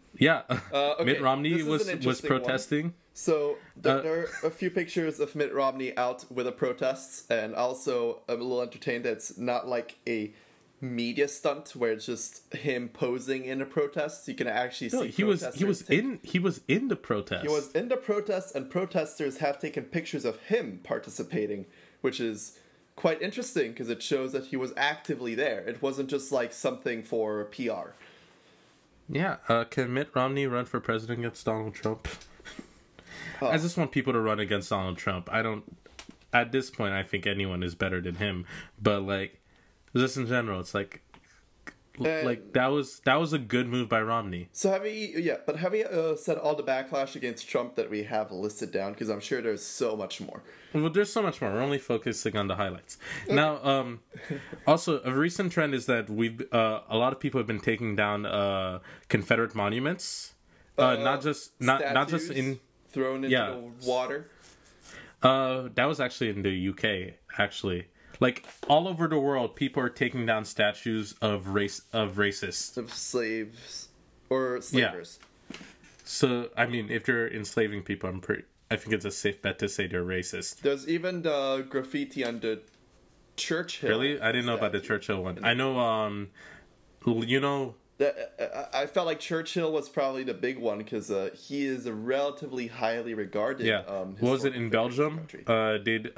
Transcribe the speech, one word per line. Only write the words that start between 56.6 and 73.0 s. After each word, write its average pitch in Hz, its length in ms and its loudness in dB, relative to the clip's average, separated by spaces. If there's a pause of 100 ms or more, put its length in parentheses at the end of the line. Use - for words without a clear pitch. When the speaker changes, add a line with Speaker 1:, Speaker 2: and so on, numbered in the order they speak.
Speaker 1:
a 113 80 2
lot 123 160 4
of - 80 -6
people 131 180 0
have 113 80 2
been 107 140 -2
taking 110 360 0
down, 104 280 2
uh, 98 560 0 (300)
Confederate 113 440 4
monuments. 113 800 0 (440)
Uh, 135 40 8
Speaker 2:
Uh, 127 140 8
Speaker 1:
not 127 260 2
just, - 380 -4
not, 131 200 4 (120)
not 135 160 4
just 160 180 0
Speaker 2:
statues 135 180 -2
Speaker 1:
in 131 160 -2 (300)
Speaker 2:
thrown 131 340 0
into 135 40 -2
Speaker 1:
Yeah. 120 220 4
Speaker 2:
the 120 380 -10
water. 127 420 0 (920)
Speaker 1:
Uh, 131 520 4
that 123 120 4
was 156 140 0
actually 123 300 0
in 101 120 -2
the 98 80 4
U 95 240 0
K, 95 420 -2 (220)
actually. 95 500 0 (320)
Like, - 260 2 (220)
all 156 200 8
over 170 200 0
the 156 100 2
world, 135 380 2
people 135 260 0
are 123 80 2
taking 123 340 0
down 110 220 2
statues 107 760 0
of 101 280 2
race, 101 340 0 (100)
of 107 220 0
racists. 101 640 0
Speaker 2:
Of 117 160 -8
slaves. 113 920 -4 (420)